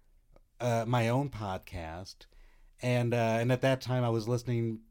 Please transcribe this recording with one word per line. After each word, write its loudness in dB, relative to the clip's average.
uh, 0
my 2
own 2
podcast. -8
And, 0
uh, 2
and 2
at 0
that 2
time 0
I 2
was 0
listening -2